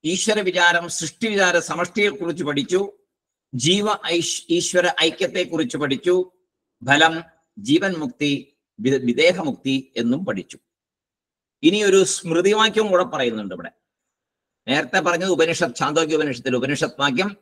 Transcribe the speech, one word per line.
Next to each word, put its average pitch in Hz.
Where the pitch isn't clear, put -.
ഈശ്വര 202
വിചാരം, 175
സൃഷ്ടി 165
വിചാര 185
സമഷ്ടിയെക്കുറിച്ച് 170
പഠിച്ചു, 147
ജീവ 175
ഐശ്-, 170
ഈശ്വര 175
ഐക്യത്തെക്കുറിച്ച് 165
പഠിച്ചു, 151
ഫലം 160
ജീവൻ -
മുക്തി, 143
വി-, 123
വിദേഹമുക്തി 135
എന്നും 123
പഠിച്ചു. 98
ഇനി 196
ഒരു 190
സ്മൃതിവാക്യം 208
കൂടെ 180
പറയുന്നുണ്ട് 113
ഇവിടെ. 85
നേരത്തെ 160
പറഞ്ഞത് 175
ഉപനിഷത്ത്, 160
ഛാന്തോക്യ 156
ഉപനിഷത്തിൽ 131
ഉപനിഷത്ത് 135
വാക്യം. 143